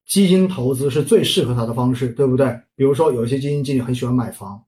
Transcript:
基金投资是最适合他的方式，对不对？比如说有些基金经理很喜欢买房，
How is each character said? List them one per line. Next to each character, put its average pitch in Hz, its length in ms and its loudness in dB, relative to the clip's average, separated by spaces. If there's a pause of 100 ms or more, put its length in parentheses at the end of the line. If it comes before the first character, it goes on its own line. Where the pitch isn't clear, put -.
基 196 200 4
金 185 220 4
投 135 260 -2
资 135 160 -2
是 147 120 0
最 185 200 4
适 160 220 0
合 120 100 -2
他 120 100 -2
的 113 80 -4
方 127 220 0
式， 123 140 -4
对 139 180 0
不 127 100 0
对？ 127 220 0 (160)
比 - 80 -4
如 135 100 4
说 151 200 2
有 117 140 -2
些 131 120 -2
基 135 100 -4
金 143 140 -2
经 135 140 -4
理 127 40 0
很 120 140 -4
喜 127 100 -4
欢 123 100 -2
买 117 160 -2
房， 101 380 -16